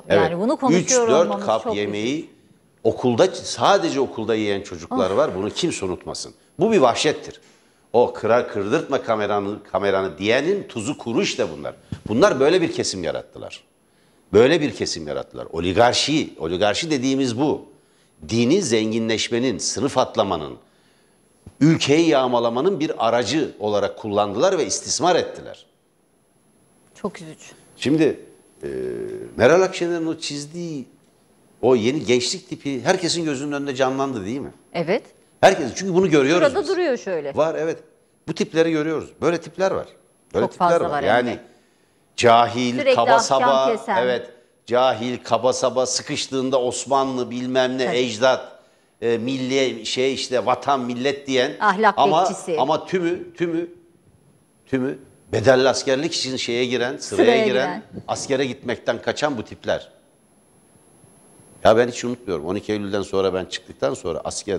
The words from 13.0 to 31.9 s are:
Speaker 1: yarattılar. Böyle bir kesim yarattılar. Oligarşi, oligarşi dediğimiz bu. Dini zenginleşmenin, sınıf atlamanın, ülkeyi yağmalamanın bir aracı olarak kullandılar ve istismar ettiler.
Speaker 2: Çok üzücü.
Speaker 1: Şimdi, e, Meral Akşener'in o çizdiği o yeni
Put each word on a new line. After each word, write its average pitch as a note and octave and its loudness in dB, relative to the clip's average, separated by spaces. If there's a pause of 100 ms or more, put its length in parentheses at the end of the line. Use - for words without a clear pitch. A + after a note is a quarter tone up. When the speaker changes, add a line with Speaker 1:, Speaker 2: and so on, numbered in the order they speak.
Speaker 1:
yarattılar. - -10 (680)
Böyle C3 6
bir C3+ -4
kesim E2 -6
yarattılar. B1 -10
Oligarşi, G#2+ 2
oligarşi G2+ 0
dediğimiz C3+ 0
bu. C#3 0 (640)
Dini A#2 2
zenginleşmenin, A2+ 0
sınıf B2+ -2
atlamanın, F2+ -2 (1040)
ülkeyi D#3 4
yağmalamanın C3 2
bir D3+ -2
aracı B2 0
olarak G2+ -2
kullandılar G#2+ 0
ve C3+ 0
istismar D#3+ -2
ettiler. - -6 (1300)
Speaker 2:
Çok - -10
üzücü. D#3 -20 (320)
Speaker 1:
Şimdi, C#3+ 2 (420)
e, C#2+ -8 (680)
Meral D3+ 8
Akşener'in F3 -2
o D#3+ -4
çizdiği D3 -10 (760)
o B2+ 6
yeni B2 0